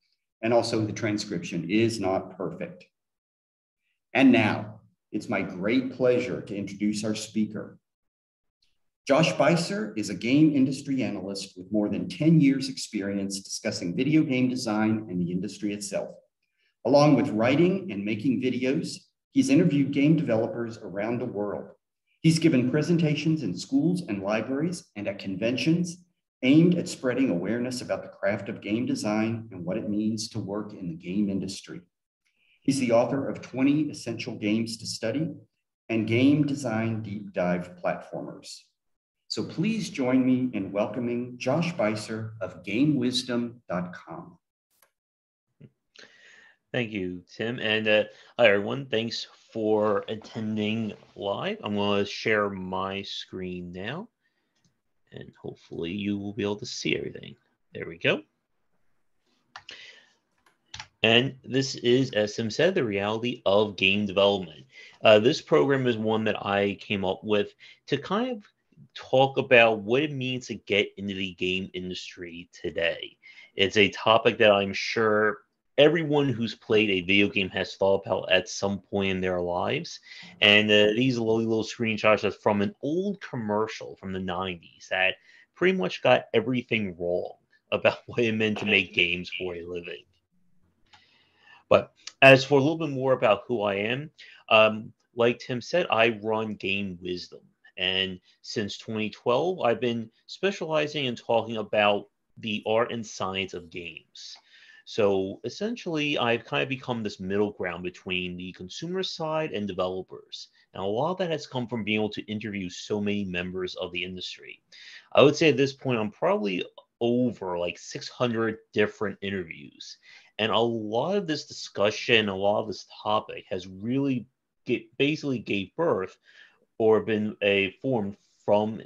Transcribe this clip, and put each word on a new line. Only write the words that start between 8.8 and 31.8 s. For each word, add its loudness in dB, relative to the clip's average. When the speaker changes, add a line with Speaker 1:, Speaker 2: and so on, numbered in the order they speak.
Speaker 1:
Josh 4
Beiser 0
is -4
a -4
game 4
industry 0
analyst -6
with -14
more 2
than -4
ten 6
years' 4
experience -6
discussing -6
video 2
game 2
design 0
and -4
the -2
industry -4
itself. -6
Along 6
with 2
writing 2
and -6
making -2
videos, -2
he's 2
interviewed 4
game 4
developers -2
around -4
the -4
world. -6
He's 4
given 4
presentations 2
in -4
schools 0
and -4
libraries -2
and -6
at -8
conventions -2
aimed 8
at -4
spreading 0
awareness -2
about -4
the -14
craft -4
of -8
game -2
design -2
and -10
what -4
it -6
means -2
to -6
work -6
in -10
the -8
game -2
industry. -8